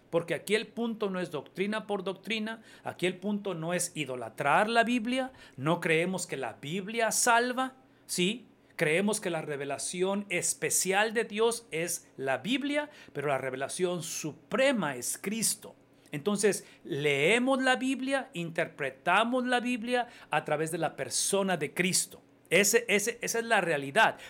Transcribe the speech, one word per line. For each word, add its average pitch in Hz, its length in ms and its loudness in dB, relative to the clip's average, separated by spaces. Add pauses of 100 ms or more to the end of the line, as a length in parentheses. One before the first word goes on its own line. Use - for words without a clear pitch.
(100)
Porque 165 240 0
aquí 190 200 -2
el 226 120 0
punto 220 420 -4
no 185 120 -2
es 170 100 -4
doctrina 208 560 -4
por 196 180 -4
doctrina, 214 580 -6 (220)
aquí 131 220 -4
el 185 100 0
punto 202 380 -4
no 160 180 -4
es 175 220 -2
idolatrar 143 720 2
la 233 160 4
Biblia, 247 480 0 (240)
no 156 240 0
creemos 175 460 0
que 151 100 -8
la 123 180 -6
Biblia 202 580 -4
salva, 247 640 2 (280)
¿sí? 196 420 0 (280)
Creemos 180 460 2
que 185 80 -4
la 160 140 -2
revelación 151 880 -4
especial 185 840 0
de 220 120 0
Dios 226 460 0
es 170 460 -6
la 131 220 0
Biblia, 285 500 -2 (240)
pero 147 160 -4
la 139 80 2
revelación 135 640 -2
suprema 196 920 0
es - 240 -6
Cristo. - 560 -4 (360)
Entonces, 196 540 0 (160)
leemos 170 800 2
la 254 140 4
Biblia, 262 560 -2
interpretamos 175 1120 0
la 247 140 2
Biblia 247 480 -2 (220)
a 151 160 0
través 156 260 -2
de 170 60 -4
la 156 180 -2
persona 185 640 0
de 147 160 -6
Cristo. - 480 -2 (260)
Ese, 202 400 4
ese, 202 320 0
esa 185 200 -2
es 226 40 -4
la 226 160 4
realidad. 151 580 2 (120)